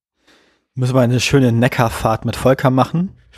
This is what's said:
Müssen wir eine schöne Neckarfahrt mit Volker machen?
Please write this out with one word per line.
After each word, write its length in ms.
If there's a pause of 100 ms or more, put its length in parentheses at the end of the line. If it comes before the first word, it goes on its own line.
(760)
Müssen 200
wir 60
eine 180
schöne 320
Neckarfahrt 760
mit 120
Volker 320
machen? 480 (200)